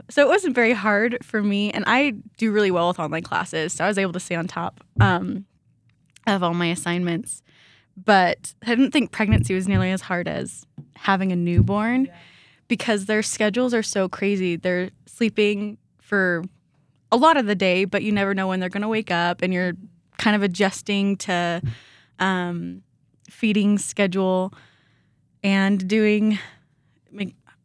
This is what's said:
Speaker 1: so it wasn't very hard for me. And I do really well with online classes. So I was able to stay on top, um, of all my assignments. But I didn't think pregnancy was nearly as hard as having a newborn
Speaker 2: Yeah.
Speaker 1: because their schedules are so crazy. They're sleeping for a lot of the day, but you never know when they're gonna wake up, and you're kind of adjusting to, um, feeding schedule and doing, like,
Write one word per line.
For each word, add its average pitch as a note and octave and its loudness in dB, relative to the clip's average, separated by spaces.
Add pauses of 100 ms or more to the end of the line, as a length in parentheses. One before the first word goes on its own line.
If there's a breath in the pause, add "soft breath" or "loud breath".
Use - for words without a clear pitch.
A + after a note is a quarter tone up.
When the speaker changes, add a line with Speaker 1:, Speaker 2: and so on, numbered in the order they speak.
Speaker 1:
so - 2
it C#4+ 6
wasn't F4+ 2
very A#3 4
hard G#3+ 0
for - -4
me. G3+ 0
And - -6
I B3+ 2 (220)
do A3 0
really G#3 2
well F3 2
with F3 -4
online D#3+ -4
classes. D#3+ -4
So E3 -2
I - 2
was G3+ 0
able F#3+ -2
to F3+ -6
stay - -6
on E3+ -4
top, - -10 (160)
um, F#3+ 2 (840)
of G3 0
all E3+ 2
my F3 0
assignments. F3 -4 (540 soft breath)
But F#3 2 (120)
I A#3 -4
didn't C4 4
think - 0
pregnancy G#3+ 2
was F#3 -2
nearly F#3+ 2
as F#3+ -2
hard F3 -4
as - -8 (320)
having F#3+ 0
a F3+ 0
newborn G3 2
Speaker 2:
Yeah. - -14 (560 loud breath)
Speaker 1:
because G#3 -2
their G#3+ 0
schedules A3 0
are A3+ 0
so F#3+ -2
crazy. F#3 -2
They're F3+ -2 (160)
sleeping G#3 -2 (220)
for F3+ 0 (680)
a A3+ 4
lot D#4 6
of A3+ 2
the G#3 0
day, F#3 2
but G3+ -2
you G#3+ 0
never G3 0
know F#3+ -2
when F#3 -2
they're F3+ -4
gonna G3+ -4
wake A3 -4
up, F3 0
and F#3 0
you're F3+ -2 (440)
kind G#3+ 4
of G3+ 0
adjusting G3 0
to, F3 -2 (580 loud breath)
um, F3+ -4 (460)
feeding G#3 2
schedule F#3 -2 (920 soft breath)
and G3 2
doing, G#3+ 2 (760 loud breath)
like, G3+ -8 (320)